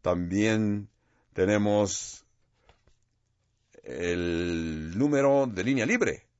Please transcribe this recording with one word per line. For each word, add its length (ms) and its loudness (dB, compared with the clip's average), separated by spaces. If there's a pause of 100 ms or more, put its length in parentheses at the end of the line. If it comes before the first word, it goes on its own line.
También 840 0 (440)
tenemos 880 0 (1600)
el 1120 -4
número 520 2
de 160 -6
línea 240 0
libre 400 0 (120)